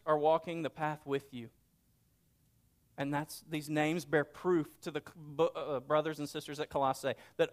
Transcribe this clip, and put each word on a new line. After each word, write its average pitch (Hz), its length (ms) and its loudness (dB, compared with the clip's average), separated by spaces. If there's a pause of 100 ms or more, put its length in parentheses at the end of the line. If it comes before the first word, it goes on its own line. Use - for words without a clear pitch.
are 156 140 4
walking 165 440 2
the 135 80 -2
path 151 360 -6
with 139 260 -4
you. 117 160 -12 (1500)
And 143 160 -2
that's, 147 340 -6
these 151 220 -4
names 151 340 2
bear 147 200 4
proof 175 560 0
to 175 100 -10
the 147 100 -4
c-, - 160 -16
bo-, 151 300 0
uh, 147 340 -2
brothers 151 380 2
and 147 100 -4
sisters 147 320 -8
at 143 80 -4
Colossae 135 460 0 (240)
that 165 140 4